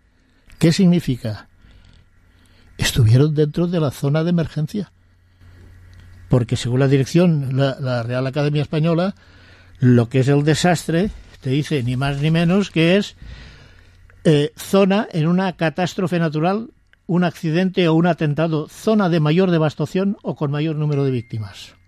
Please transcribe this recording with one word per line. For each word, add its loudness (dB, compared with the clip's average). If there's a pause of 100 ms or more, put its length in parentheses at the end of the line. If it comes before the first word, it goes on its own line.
(580)
¿qué 4
significa? 0 (1300)
Estuvieron 2
dentro 0
de -2
la 0
zona -2
de -2
emergencia. -4 (1400)
Porque 0
según -2
la 4
dirección, 2
la, 0
la -4
Real -4
Academia -2
Española, -2 (640)
lo 4
que 0
es 0
el 2
desastre, 0 (320)
te -6
dice -2
ni -4
más -2
ni 0
menos 2
que 2
es, -4 (1080)
eh, 2
zona 2
en -2
una 0
catástrofe -2
natural, -2 (380)
un 2
accidente 0
o 4
un 4
atentado, -2
zona 0
de 2
mayor 2
devastación -2
o -8
con -4
mayor -4
número -2
de 0
víctimas. -8 (140)